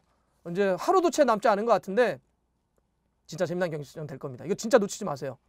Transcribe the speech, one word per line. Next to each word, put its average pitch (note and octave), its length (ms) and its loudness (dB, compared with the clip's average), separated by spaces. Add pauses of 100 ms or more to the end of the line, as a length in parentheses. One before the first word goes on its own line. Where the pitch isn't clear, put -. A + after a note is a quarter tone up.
(500)
이제 F#3 280 0
하루도 F4+ 320 4
채 D4+ 140 4
남지 A#3 240 2
않은 G#3 160 2
것 A#3 80 2
같은데 G3 480 0 (1080)
진짜 E3+ 200 -4
재미난 F3 240 -2
경기전 D3+ 360 -12
될 C3+ 120 -14
겁니다. B2 260 -12
이거 F3 100 -4
진짜 A3+ 220 2
놓치지 G3+ 300 -2
마세요. C#3+ 320 -8 (100)